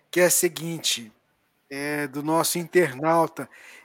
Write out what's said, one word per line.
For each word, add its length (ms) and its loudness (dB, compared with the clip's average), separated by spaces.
que 100 0
é 60 8
a 40 4
seguinte: 840 -2
é 380 -6
do 160 -8
nosso 360 0
internauta. 880 0